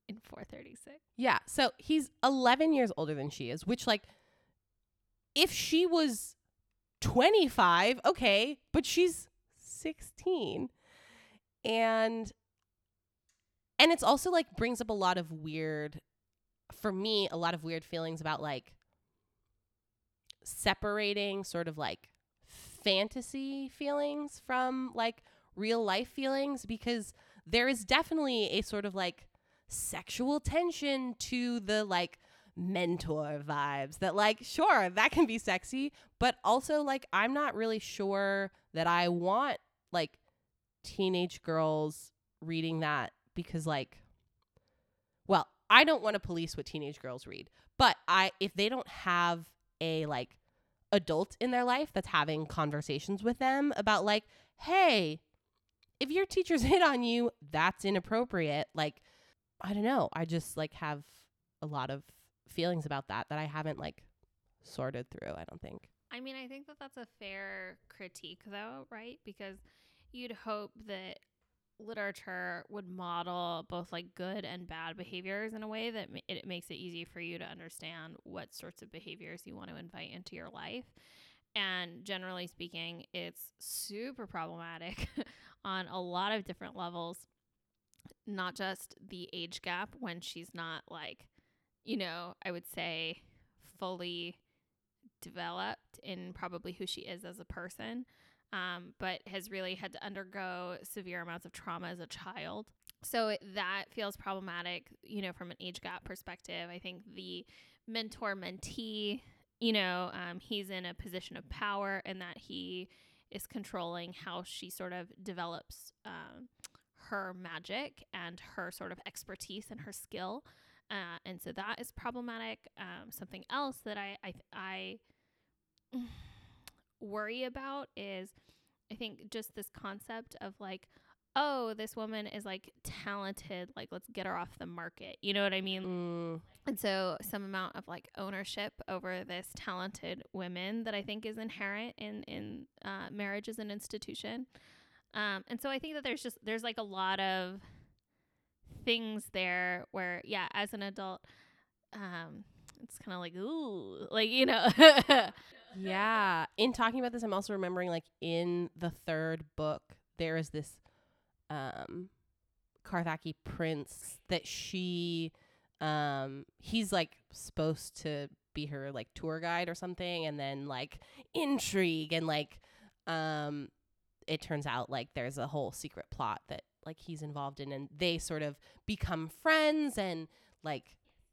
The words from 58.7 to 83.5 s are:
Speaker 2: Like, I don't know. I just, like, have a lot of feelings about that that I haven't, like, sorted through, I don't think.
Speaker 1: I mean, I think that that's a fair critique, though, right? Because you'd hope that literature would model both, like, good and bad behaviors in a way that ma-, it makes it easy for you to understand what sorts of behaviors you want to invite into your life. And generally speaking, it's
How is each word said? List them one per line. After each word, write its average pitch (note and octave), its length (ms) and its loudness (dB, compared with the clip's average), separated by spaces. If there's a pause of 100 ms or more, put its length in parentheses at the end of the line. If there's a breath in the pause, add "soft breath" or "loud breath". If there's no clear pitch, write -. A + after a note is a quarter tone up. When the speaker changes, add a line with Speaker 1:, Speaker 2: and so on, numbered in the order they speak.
Speaker 2:
Like, D3+ 280 0 (580 soft breath)
I G3 140 -2
don't G#3 100 2
know. B3 280 4
I E3 120 0
just, E3 320 -2
like, D#3 180 -2
have D3 280 -4 (580)
a D#3 60 -6
lot C#3 240 -2
of C#3 140 -6 (440)
feelings E3+ 380 0
about C#3 220 -4
that G#2+ 200 -4
that D3+ 100 -4
I D#3 60 -2
haven't, D3+ 340 -4
like, - 260 -8 (580)
sorted C3 480 -6
through, - 220 -10
I E2 180 -10
don't E3+ 100 -14
think. - 300 -14 (200)
Speaker 1:
I B3 100 -12
mean, C4 160 -12
I C4 120 -12
think C#4 200 -16
that D4 100 -20
that's C#4 180 -16
a A#3+ 100 -12 (120)
fair F#3+ 580 -10 (120)
critique, F3+ 580 -16
though, A3+ 440 -12
right? A#3 340 -16
Because G3 340 -14 (520 soft breath)
you'd B3 220 -10
hope G#3 400 -6 (140)
that F#3+ 320 -10 (640)
literature F#3+ 880 -6
would G3 200 -12
model F3 800 -4
both, F3 240 -6
like, F3 220 -8
good F#3+ 300 -6
and F3 240 -10
bad D#3+ 280 -8
behaviors G3 560 -6
in A3 100 -8
a G#3+ 60 -8
way A3 220 -4
that A3 220 -8
ma-, - 60 -12 (100)
it - 180 -8
makes F3 240 -8
it - 40 -12
easy E3+ 300 -10
for E3+ 160 -14
you E3+ 180 -8
to F3+ 60 -12
understand E3 800 -14
what F3+ 300 -12
sorts - 280 -16
of - 80 -20
behaviors D#3+ 540 -14
you - 100 -16
want - 140 -14
to E3 80 -14
invite F3 340 -14
into F3+ 240 -16
your E3+ 140 -12
life. A#3+ 380 -12 (680 soft breath)
And F#3 500 -2
generally F#3 420 -6
speaking, E3+ 640 -10
it's E3+ 460 -10